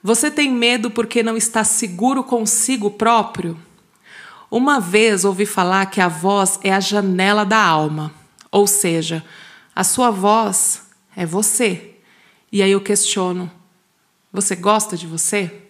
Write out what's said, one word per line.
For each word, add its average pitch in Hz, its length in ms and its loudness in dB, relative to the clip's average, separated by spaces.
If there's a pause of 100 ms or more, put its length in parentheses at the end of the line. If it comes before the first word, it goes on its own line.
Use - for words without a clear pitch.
você 226 300 0
tem 294 180 0
medo 240 400 0
porque 233 320 -2
não 226 140 -2
está 220 300 -2
seguro 233 580 -2
consigo 226 640 -2
próprio? 202 720 0 (920)
Uma 269 300 2
vez 202 460 2
ouvi 196 200 2
falar 190 420 0
que 190 120 -6
a 185 80 4
voz 190 560 0
é 190 100 0
a 196 60 2
janela 196 640 0
da 214 180 2
alma, 156 520 0 (360)
ou 202 160 4
seja, 165 580 -2 (520)
a 185 80 -2
sua 247 260 2
voz 208 760 0 (320)
é 180 100 -4
você. 190 680 -2 (540)
E 196 140 2
aí 196 80 4
eu 196 80 4
questiono, 185 720 -2 (800)
você 190 240 -4
gosta 208 400 0
de 170 100 -8
você? 165 460 -4 (180)